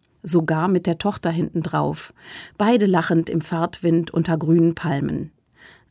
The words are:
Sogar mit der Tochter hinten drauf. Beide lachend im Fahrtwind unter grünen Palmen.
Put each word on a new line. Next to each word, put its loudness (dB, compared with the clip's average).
Sogar 0
mit 0
der 0
Tochter -2
hinten -2
drauf. -4
Beide 4
lachend 2
im -2
Fahrtwind -2
unter 0
grünen 2
Palmen. -4